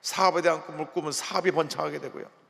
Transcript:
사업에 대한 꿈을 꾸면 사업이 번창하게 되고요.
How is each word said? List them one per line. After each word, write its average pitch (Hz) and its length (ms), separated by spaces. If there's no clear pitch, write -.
사업에 180 400
대한 160 240
꿈을 151 260
꾸면 151 200
사업이 180 400
번창하게 151 480
되고요. - 300